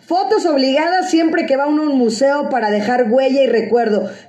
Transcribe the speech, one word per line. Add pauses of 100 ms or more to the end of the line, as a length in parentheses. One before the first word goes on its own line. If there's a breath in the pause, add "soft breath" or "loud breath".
fotos
obligadas
siempre
que
va
uno
a
un
museo
para
dejar
huella
y
recuerdo. (180 loud breath)